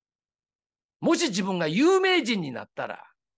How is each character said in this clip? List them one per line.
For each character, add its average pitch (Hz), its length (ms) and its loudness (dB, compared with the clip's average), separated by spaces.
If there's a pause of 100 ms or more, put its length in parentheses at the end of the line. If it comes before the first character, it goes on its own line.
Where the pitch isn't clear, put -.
(1000)
も 294 140 2
し 330 140 0
自 190 160 -2
分 190 140 -2
が 160 100 0
有 311 320 4
名 370 240 2
人 214 160 -2
に 143 100 -6
な 110 140 -10
っ - 100 -20
た 123 140 -8
ら、 - 160 -12 (340)